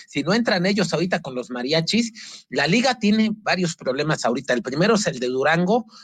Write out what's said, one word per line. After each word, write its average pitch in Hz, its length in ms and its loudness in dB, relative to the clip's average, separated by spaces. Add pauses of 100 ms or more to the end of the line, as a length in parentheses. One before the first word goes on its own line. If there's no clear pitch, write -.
si 143 160 -4
no 151 100 -2
entran 220 320 0
ellos 196 300 0
ahorita 175 260 -2
con 131 140 -10
los 123 160 -8
mariachis, 160 1000 -2
la 139 180 0
liga 247 320 2
tiene 214 340 4
varios 175 400 -2
problemas 143 500 -2
ahorita. 127 300 0
El 117 80 0
primero 165 320 2
es 190 140 0
el 139 100 -4
de 123 80 -2
Durango, 165 600 2 (180)